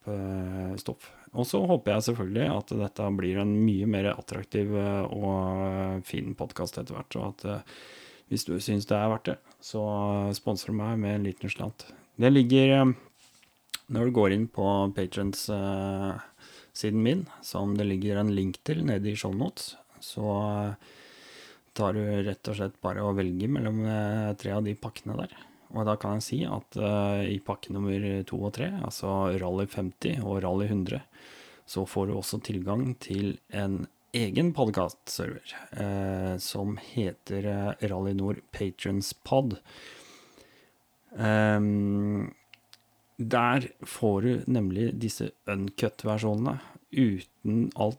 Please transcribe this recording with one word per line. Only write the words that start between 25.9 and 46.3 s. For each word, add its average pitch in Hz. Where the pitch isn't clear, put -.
kan 104
jeg 110
si 131
at, 101
eh, 101
i -
pakke -
nummer 98
to -
og 104
tre, 131
altså 98
Rally 92
femti 95
og 98
Rally 92
hundre, 95
så 95
får 98
du 104
også 104
tilgang 107
til 98
en 98
egen 120
podcastserver, -
eh, 95
som 101
heter, 98
eh, 101
Rally 98
Nord 98
Patrons 98
Pod. 135
Ehm, 104
der 120
får 104
du 120
nemlig 113
disse 113
uncut-versjonene, 107